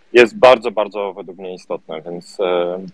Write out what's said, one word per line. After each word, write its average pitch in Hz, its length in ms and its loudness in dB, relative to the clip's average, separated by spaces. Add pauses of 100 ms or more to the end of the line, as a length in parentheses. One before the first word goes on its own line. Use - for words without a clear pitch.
(120)
jest 113 260 4
bardzo, 120 320 6
bardzo 101 420 -4
według 90 260 -16
mnie 92 160 -12
istotne, 82 480 -12
więc, 87 380 -12
e, 90 380 -2 (160)